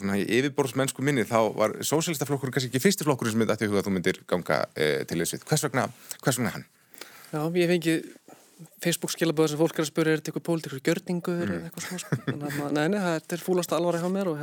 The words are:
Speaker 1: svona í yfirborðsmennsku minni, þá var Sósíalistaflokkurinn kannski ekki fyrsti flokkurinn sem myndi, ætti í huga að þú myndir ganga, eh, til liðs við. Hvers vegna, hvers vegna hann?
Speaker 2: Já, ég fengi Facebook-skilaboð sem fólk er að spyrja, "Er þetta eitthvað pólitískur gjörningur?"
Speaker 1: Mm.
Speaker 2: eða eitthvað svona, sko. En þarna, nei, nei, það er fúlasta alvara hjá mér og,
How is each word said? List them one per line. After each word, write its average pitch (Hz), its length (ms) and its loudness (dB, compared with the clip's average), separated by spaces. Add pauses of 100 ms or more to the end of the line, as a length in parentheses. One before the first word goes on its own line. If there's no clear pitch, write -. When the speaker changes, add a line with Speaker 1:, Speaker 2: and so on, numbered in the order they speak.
Speaker 1:
svona 98 180 0
í 87 80 0
yfirborðsmennsku 135 720 0
minni, 135 240 2
þá 113 140 2 (180)
var 104 240 0
Sósíalistaflokkurinn 143 720 -2
kannski 127 160 -2
ekki 127 160 0
fyrsti 190 240 2
flokkurinn 120 240 2
sem 113 80 2
myndi, 104 160 2
ætti - 80 -2
í 104 80 0
huga 98 80 4
að 95 80 -2
þú 98 80 2
myndir 90 320 0
ganga, 80 320 0 (160)
eh, 73 320 2
til 82 80 -2
liðs 85 220 0
við. - 100 -18
Hvers 151 160 2
vegna, 127 220 0 (340)
hvers 127 220 2
vegna 101 160 0
hann? - 100 -14 (640)
Speaker 2:
Já, 156 80 -2 (220)
ég 170 100 4
fengi 160 240 2 (880)
Facebook-skilaboð 160 720 2
sem 147 80 0
fólk 165 180 2
er 160 60 0
að 147 80 -6
spyrja, 156 180 2
"Er 156 80 2
þetta 156 140 -8
eitthvað - 160 -6
pólitískur 151 340 -4
gjörningur?" 175 560 -2
Speaker 1:
Mm. 180 160 -2
Speaker 2:
eða 170 140 -8
eitthvað - 180 -12
svona, 180 160 -8
sko. - 120 -2 (180)
En 143 100 -10
þarna, 143 280 -4
nei, 151 160 2
nei, 208 120 0
það 170 320 -2
er 170 160 -6
fúlasta 180 320 0
alvara 170 220 0
hjá 180 100 -2
mér 196 160 -2
og, 151 140 -2